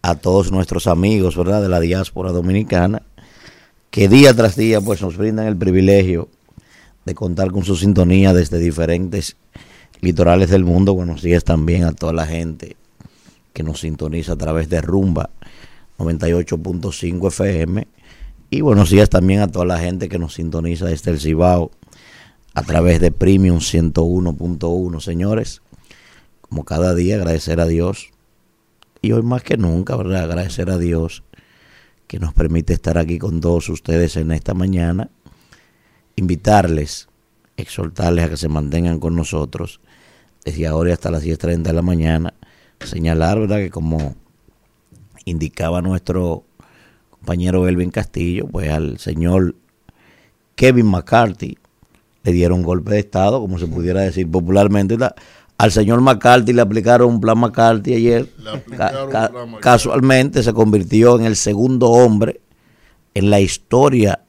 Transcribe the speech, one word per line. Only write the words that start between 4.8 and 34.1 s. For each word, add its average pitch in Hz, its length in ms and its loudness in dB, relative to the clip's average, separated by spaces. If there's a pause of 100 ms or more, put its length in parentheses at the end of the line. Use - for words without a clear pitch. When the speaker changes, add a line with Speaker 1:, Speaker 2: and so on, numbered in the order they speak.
Speaker 1:
pues, 101 220 -4
nos 87 140 -6
brindan 110 300 -4
el 107 100 -2
privilegio 92 720 2 (760)
de 87 100 -8
contar 92 380 -4
con 95 120 -2
su 95 120 0
sintonía 92 560 4
desde 87 260 2
diferentes 85 760 -4 (640)
litorales 87 500 2
del 95 140 4
mundo. 95 300 2
Buenos 87 280 -6
días 85 220 2
también 85 400 0
a 82 80 0
toda 80 200 -6
la 82 140 -4
gente 82 480 -10 (760)
que - 100 -10
nos 80 200 -6
sintoniza 78 500 -6
a 80 40 -4
través 80 320 -4
de 82 120 -2
Rumba 92 500 -2 (680)
noventa 82 320 -4
y 85 40 0
ocho 85 260 -2
punto 90 320 -8
cinco 90 380 -6
F 92 340 -2
M. 90 240 -4 (640)
Y - 120 -4
buenos 104 300 4
días 101 200 6
también 95 300 4
a 98 80 0
toda 90 160 -4
la 90 160 0
gente 90 280 -6
que 87 120 -6
nos 80 140 -8
sintoniza 82 520 -6
desde 82 240 -4
el 78 80 -2
Cibao 82 540 0 (840)
a 69 80 -4
través 85 380 2
de 87 100 4
Premium 92 500 2
ciento 82 440 0
uno 87 300 -2
punto 85 340 -6
uno. 87 320 -4
Señores, 101 640 -6 (800)
como - 220 -10
cada 87 300 -2
día, 90 220 0
agradecer 82 440 -2
a 82 60 2
Dios. 85 440 -4 (920)
Y 110 80 -2
hoy 113 120 2
más 123 200 -2
que - 140 -2
nunca, 90 400 -2
¿verdad? 92 260 -4
Agradecer 87 480 -6
a 92 80 -2
Dios 82 460 -4 (800)
que 85 140 -12
nos 80 140 -6
permite 80 380 0
estar 82 260 -2
aquí 82 200 -2
con 82 220 -4
todos 85 280 -2
ustedes 82 480 -2